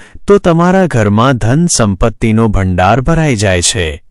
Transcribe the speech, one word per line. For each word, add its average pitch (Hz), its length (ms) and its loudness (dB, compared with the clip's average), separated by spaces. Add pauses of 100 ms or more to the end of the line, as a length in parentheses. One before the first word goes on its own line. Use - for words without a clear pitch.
(260)
તો 202 120 4
તમારા 180 480 2
ઘરમાં 117 500 0
ધન 131 300 0
સંપત્તિનો 113 840 0
ભંડાર 95 520 0
ભરાઈ 156 360 0
જાય 95 260 0
છે. 80 480 -6